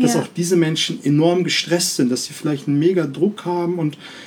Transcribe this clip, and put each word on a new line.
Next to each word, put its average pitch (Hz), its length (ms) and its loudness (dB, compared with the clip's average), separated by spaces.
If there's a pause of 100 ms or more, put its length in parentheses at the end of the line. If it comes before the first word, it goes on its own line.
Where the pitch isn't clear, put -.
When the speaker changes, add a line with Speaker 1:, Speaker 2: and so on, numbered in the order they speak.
Speaker 1:
dass 247 140 4
Speaker 2:
Ja. - 60 2
Speaker 1:
auch - 140 -4
diese 175 220 0
Menschen 160 480 0
enorm 165 400 4
gestresst 170 520 -2
sind, 123 140 2
dass 127 140 -2
sie - 80 -12
vielleicht 147 360 -4
einen 143 100 2
mega 170 280 2
Druck 151 380 -2
haben 175 340 -2
und 151 200 -2 (280)